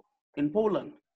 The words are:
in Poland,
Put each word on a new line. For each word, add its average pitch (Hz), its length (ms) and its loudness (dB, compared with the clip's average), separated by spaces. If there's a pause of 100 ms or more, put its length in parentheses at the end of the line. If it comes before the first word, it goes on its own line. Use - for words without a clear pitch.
(360)
in 147 140 0
Poland, 180 440 0 (220)